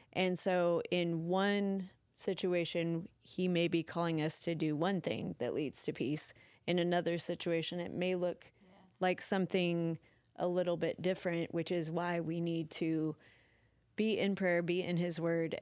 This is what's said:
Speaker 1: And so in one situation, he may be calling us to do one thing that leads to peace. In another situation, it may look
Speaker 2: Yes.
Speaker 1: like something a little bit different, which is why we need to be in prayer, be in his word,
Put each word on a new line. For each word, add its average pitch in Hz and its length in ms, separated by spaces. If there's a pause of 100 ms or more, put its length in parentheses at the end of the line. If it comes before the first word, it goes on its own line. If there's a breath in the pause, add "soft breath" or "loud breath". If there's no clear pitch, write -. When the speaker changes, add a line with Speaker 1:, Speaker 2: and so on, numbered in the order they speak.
(120)
Speaker 1:
And 185 260
so 175 520
in 170 360
one 196 640 (240)
situation, 175 920 (140)
he - 260
may 170 200
be 165 140
calling 165 400
us 156 180
to 170 140
do 156 220
one 175 240
thing 156 380
that 113 160
leads 135 280
to 151 100
peace. 147 400 (340 loud breath)
In 175 120
another 175 400
situation, 170 600
it 175 120
may 185 220
look 175 320 (160 loud breath)
Speaker 2:
Yes. - 160 (220 loud breath)
Speaker 1:
like 185 200
something 175 800 (380 soft breath)
a 170 120
little 175 280
bit 165 260
different, 175 500
which 165 180
is 170 200
why 175 300
we 165 200
need 165 300
to 160 460 (800 soft breath)
be 220 220
in 196 180
prayer, 175 260
be 175 200
in 175 140
his 165 240
word, 165 420